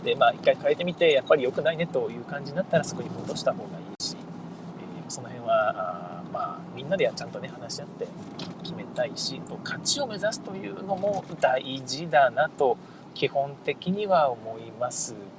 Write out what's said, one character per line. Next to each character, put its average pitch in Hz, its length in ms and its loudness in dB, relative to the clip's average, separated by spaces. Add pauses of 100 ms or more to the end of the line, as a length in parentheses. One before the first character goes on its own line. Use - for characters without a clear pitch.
で、 117 120 2
ま 117 120 8
あ、 113 60 6
一 - 120 -2
回 135 100 8
変 147 180 2
え - 20 4
て 170 80 -4
み 175 100 0
て、 165 200 8
や 135 100 6
っ - 20 -8
ぱ 160 100 8
り 147 60 4
良 127 100 4
く 151 120 -2
な 160 100 4
い 156 40 -2
ね 165 100 2
と 120 240 0
い 117 100 -6
う - 40 -8
感 143 200 -6
じ 139 60 -8
に 143 60 -4
な 185 40 0
っ - 40 0
た - 120 2
ら、 151 60 4
そ - 120 -4
こ 127 60 -6
に - 80 -6
戻 - 260 -6
し - 60 -6
た 120 120 2
方 95 100 -4
が - 0 -
い 101 40 -10 (320)
い - 40 -6
し、 - 120 -6
え - 920 -12
ー、 - 20 -12
そ - 140 -8
の 120 60 -10
辺 120 180 -8
は、 110 220 6
あ 87 600 -4
ー、 - 20 -10
ま 98 80 -4 (180)
あ、 - 20 -10 (160)
み 123 80 -10
ん 143 60 -8
な 190 60 2
で 135 200 4
ち - 80 -6
ゃ - 20 -8
ん - 60 -10
と 107 80 -8
ね、 131 80 -8
話 - 300 -10
し 143 40 -8
合 143 40 -10
っ - 20 -14
て - 200 -8 (540)
決 - 140 -8
め - 80 -8
た - 220 -2
い - 100 -4
し、 - 260 -4
と、 - 220 -10
勝 - 180 -6
ち - 200 0
を 277 40 0
目 214 120 -6
指 202 140 0
す - 100 -6
と 202 140 -10
い 202 140 -8
う 190 160 -8
の 196 100 0
も 190 300 0 (140)
大 131 440 2
事 135 240 -6
だ 147 220 8
な 151 200 2
と、 127 280 4 (380)
基 139 140 0
本 139 340 -2
的 - 240 -4
に 202 180 0
は 165 240 6
思 113 300 -6
い 113 200 -12
ま 123 120 -2
す。 - 240 -4 (240)